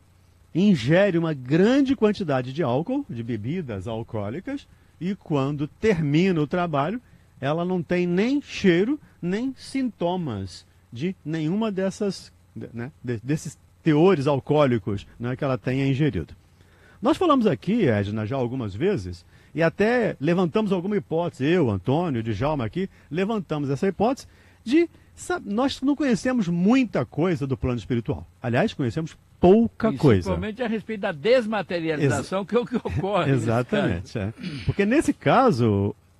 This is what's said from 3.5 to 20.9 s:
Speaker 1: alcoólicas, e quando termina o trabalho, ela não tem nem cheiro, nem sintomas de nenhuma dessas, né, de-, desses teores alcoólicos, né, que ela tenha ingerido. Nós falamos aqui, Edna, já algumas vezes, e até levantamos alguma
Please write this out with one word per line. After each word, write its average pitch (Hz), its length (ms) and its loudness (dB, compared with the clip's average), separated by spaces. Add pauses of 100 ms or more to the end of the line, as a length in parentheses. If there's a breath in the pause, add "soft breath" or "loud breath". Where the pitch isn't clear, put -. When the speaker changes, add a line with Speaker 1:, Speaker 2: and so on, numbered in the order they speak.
Speaker 1:
alcoólicas, 117 800 -8 (340 soft breath)
e 185 140 -4
quando 147 520 -2
termina 165 760 2
o 147 60 0
trabalho, 175 540 -2 (400 soft breath)
ela 156 240 -2
não 180 180 -2
tem 180 240 0
nem 220 360 0
cheiro, 202 560 2 (220 soft breath)
nem 220 360 -4
sintomas 175 1120 -4 (260 soft breath)
de 156 220 -4 (100)
nenhuma 165 480 -2
dessas, 190 600 -4 (220)
né, 117 360 -12 (120)
de-, 120 200 -6
desses 147 360 -6 (240)
teores 156 440 4
alcoólicos, 131 800 2 (120)
né, 123 160 -6
que - 80 -10
ela 131 160 -2
tenha 135 280 -2
ingerido. 127 480 0 (680 soft breath)
Nós 294 160 2
falamos 277 300 4
aqui, 190 420 0
Edna, 104 380 0
já 123 100 -6
algumas 120 380 -4
vezes, 104 500 -4 (300 soft breath)
e 147 80 0
até 208 580 0
levantamos 175 520 0
alguma 196 240 -2